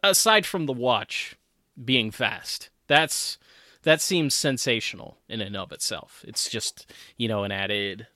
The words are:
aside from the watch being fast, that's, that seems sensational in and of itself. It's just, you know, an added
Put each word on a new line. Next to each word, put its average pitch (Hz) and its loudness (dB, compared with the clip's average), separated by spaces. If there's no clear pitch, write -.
aside 208 6
from 170 -2
the 135 -2
watch 120 -2
being 120 2
fast, - -4
that's, - 2
that 156 4
seems 160 2
sensational - -2
in 113 -8
and 101 -8
of 95 -10
itself. - -8
It's - -4
just, - -8
you 117 -2
know, 104 0
an 101 -4
added 101 -2